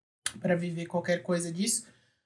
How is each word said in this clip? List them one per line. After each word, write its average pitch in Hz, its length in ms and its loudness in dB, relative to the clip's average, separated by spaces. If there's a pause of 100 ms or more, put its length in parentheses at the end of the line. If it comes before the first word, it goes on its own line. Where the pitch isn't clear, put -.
(420)
pra 180 120 4
viver 170 340 -2
qualquer 175 360 0
coisa 175 280 0
disso. 202 360 0 (380)